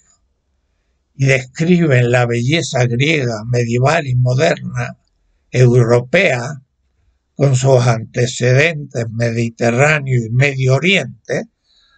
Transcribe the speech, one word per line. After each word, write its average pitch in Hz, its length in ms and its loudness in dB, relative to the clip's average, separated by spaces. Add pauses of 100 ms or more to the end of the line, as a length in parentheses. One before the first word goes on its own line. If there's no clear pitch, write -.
(1160)
y 135 120 -2
describen 135 840 2
la 123 160 2
belleza 123 600 -2
griega, 120 600 -2
medieval 123 600 0
y 127 80 -4
moderna, 127 840 -2 (520)
europea, 123 1120 2 (720)
con 139 200 2
sus 127 320 2
antecedentes 123 1200 -2
mediterráneo 120 1160 -2
y 110 40 -10
Medio 131 440 0
Oriente, 156 720 -2 (540)